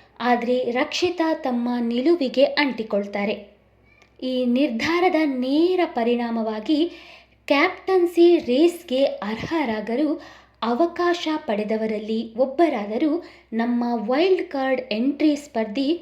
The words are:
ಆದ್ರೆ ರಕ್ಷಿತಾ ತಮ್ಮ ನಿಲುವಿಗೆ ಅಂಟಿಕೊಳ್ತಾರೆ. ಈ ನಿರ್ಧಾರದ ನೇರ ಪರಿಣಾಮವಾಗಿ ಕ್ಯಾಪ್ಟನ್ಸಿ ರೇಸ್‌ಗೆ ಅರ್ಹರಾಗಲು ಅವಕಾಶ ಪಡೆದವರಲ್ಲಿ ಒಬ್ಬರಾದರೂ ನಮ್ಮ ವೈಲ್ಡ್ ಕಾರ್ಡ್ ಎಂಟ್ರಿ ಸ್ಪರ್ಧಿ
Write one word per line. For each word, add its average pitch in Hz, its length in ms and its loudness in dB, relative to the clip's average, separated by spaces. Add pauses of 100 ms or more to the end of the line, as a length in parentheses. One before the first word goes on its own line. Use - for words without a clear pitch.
(200)
ಆದ್ರೆ 240 520 0
ರಕ್ಷಿತಾ 320 600 -2
ತಮ್ಮ 240 360 -2 (100)
ನಿಲುವಿಗೆ 254 640 0
ಅಂಟಿಕೊಳ್ತಾರೆ. 214 1120 -2 (680)
ಈ 254 220 -2
ನಿರ್ಧಾರದ 294 680 2 (100)
ನೇರ 285 600 2
ಪರಿಣಾಮವಾಗಿ 233 1080 0 (560)
ಕ್ಯಾಪ್ಟನ್ಸಿ 349 920 4
ರೇಸ್‌ಗೆ 269 680 2
ಅರ್ಹರಾಗಲು 269 1300 -4 (240)
ಅವಕಾಶ 339 720 0
ಪಡೆದವರಲ್ಲಿ 220 1040 -4
ಒಬ್ಬರಾದರೂ 269 840 0 (300)
ನಮ್ಮ 240 300 0 (100)
ವೈಲ್ಡ್ 311 540 0
ಕಾರ್ಡ್ 262 340 -2 (100)
ಎಂಟ್ರಿ 285 440 0
ಸ್ಪರ್ಧಿ 262 680 -4